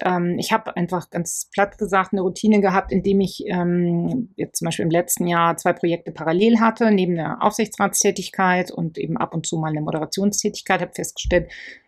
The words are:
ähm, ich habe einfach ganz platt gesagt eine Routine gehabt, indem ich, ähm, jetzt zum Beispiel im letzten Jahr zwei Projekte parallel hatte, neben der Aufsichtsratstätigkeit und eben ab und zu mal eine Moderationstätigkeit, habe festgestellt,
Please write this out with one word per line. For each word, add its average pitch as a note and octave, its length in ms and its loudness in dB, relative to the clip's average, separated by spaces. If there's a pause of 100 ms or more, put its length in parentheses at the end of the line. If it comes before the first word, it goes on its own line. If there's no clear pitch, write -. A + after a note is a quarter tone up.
ähm, F3 340 -2
ich F3+ 140 -4
habe A3 240 -2
einfach F3 320 -4
ganz - 420 -8
platt G3+ 280 0
gesagt F#3+ 340 0
eine G3+ 80 0
Routine G3+ 400 2
gehabt, F#3+ 320 2
indem G3 280 2
ich, F#3 260 -2
ähm, F3 880 0
jetzt - 220 -6
zum E3+ 80 -4
Beispiel - 180 -4
im E3 60 0
letzten F3 360 0
Jahr E3+ 300 2
zwei F3 160 2
Projekte E3+ 400 -4
parallel G3 480 2
hatte, A3+ 300 4
neben F#3 240 4
der D#3+ 280 -4
Aufsichtsratstätigkeit G3 1300 0
und E3 280 -6
eben E3 180 -4
ab - 180 -4
und D#3+ 120 -4
zu E3+ 100 -4
mal D#3+ 120 -2
eine D3+ 120 -2
Moderationstätigkeit, F3+ 1040 -2
habe F3 100 -8
festgestellt, - 580 0 (360)